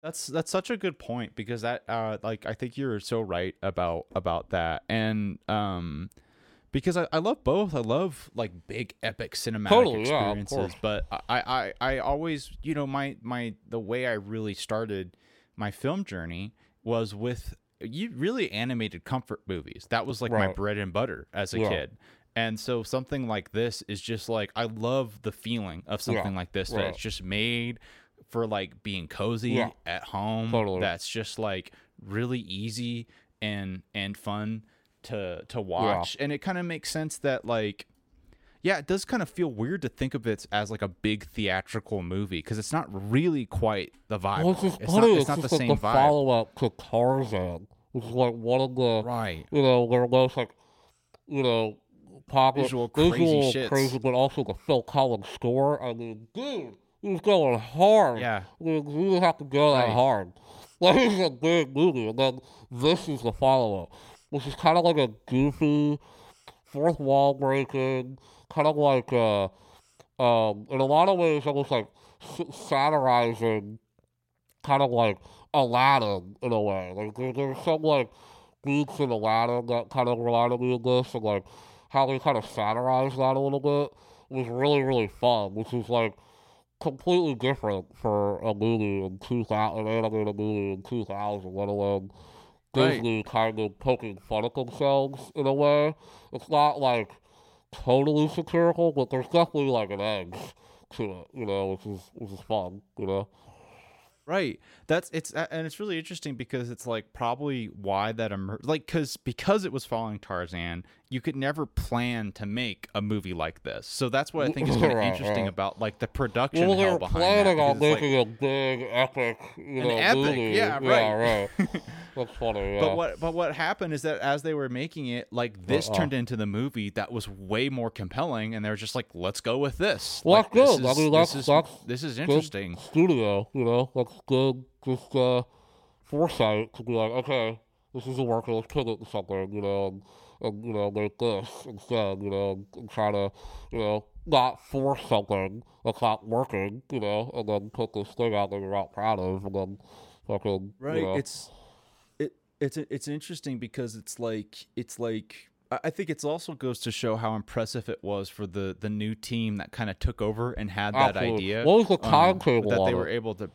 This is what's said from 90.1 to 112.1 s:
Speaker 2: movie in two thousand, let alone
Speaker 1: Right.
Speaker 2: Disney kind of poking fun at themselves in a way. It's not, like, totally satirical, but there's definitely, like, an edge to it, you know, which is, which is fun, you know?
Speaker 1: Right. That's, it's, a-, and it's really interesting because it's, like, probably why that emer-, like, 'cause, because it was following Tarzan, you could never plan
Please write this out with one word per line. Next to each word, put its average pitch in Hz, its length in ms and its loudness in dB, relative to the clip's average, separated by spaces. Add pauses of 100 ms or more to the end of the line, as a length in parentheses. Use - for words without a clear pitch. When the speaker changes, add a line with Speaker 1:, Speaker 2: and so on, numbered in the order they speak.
Speaker 2:
movie 104 360 -2
in 95 100 -8
two 113 220 -4
thousand, 98 500 -6
let 101 140 -2
alone 101 420 0 (640)
Speaker 1:
Right. 135 200 4
Speaker 2:
Disney 113 280 0
kind 113 380 -2
of 101 180 -4
poking 117 400 -2
fun 107 260 -4
at 120 100 -4
themselves 139 800 0
in 143 100 0
a 135 80 2
way. 147 400 4 (380)
It's - 160 -12
not, 147 320 4
like, 123 320 2 (580)
totally 147 580 4
satirical, 170 640 2
but 135 180 0
there's 127 180 -4
definitely, 156 420 4
like, 110 200 0
an 98 100 -4
edge 98 540 -4 (400)
to 117 100 -4
it, 92 280 -8
you 120 140 -6
know, 98 220 0
which 95 180 -6
is, 98 280 -12
which 101 180 -12
is 95 80 -14
fun, 98 420 -4 (160)
you 104 80 -4
know? 101 220 -2 (1000)
Speaker 1:
Right. 156 320 -2 (280)
That's, 170 260 0
it's, 160 220 -8
a-, 156 180 -4
and 160 140 -6
it's 151 120 -12
really 202 200 -6
interesting 160 360 -10
because 123 360 -8
it's, 120 160 -12
like, 113 260 -6
probably 123 540 -4
why 98 460 -2
that 110 200 -4
emer-, 98 320 -6
like, 151 220 -2
'cause, 156 320 -4
because 190 460 0
it 170 80 -6
was 131 120 -6
following 113 340 -6
Tarzan, 87 640 -6 (260)
you 127 100 -6
could 143 160 -4
never 143 300 -4
plan 120 640 -4